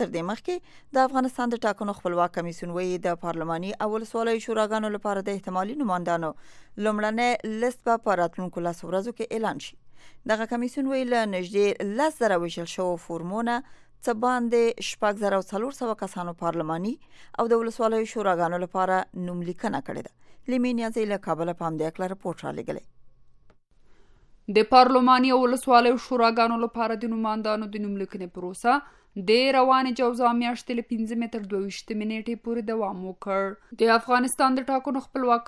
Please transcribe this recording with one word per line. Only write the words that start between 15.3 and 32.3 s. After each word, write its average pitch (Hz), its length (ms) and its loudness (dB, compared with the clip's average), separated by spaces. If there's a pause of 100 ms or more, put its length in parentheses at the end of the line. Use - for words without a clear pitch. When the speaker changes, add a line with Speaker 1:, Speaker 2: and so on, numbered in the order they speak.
Speaker 1:
څلور 220 280 -4
سوه 226 220 -2
کسانو 175 380 -8
پارلماني 170 540 -2 (440)
او - 140 2
د 226 100 4
ولسوالیو 226 520 0
شوراګانو 175 500 0
لپاره 185 320 0 (320)
نوم 175 220 -6
لیکنه 147 360 -4
کړې - 200 -8
ده. - 60 -18 (380)
لیمې 247 300 2
نیازۍ 220 320 -2
له 196 160 -4
کابله 170 320 -2
په 170 80 -4
همدې 156 200 -2
هکله 185 260 -6
رپورټ 180 240 -8 (100)
رالېږلی. 147 360 -8 (1700)
Speaker 2:
د - 20 8 (160)
پارلماني 254 600 8
او 262 100 6
ولسوالیو 247 600 6
شوراګانو 233 480 2 (100)
لپاره 226 340 -4
د 226 160 -4
نوماندانو 214 560 -2
د 214 40 -8 (100)
نوم 202 160 -4
لیکنې 185 340 -8
پروسه 185 360 -2 (560)
د - 20 2 (260)
روانې 262 420 6
جوزا 240 300 2 (100)
میاشتې 240 380 -4
له 233 140 -4
پنځمې 226 440 -4
تر 220 160 -6
دوه 202 140 -2
ویشتمې 214 460 -6
نیټې 220 340 -4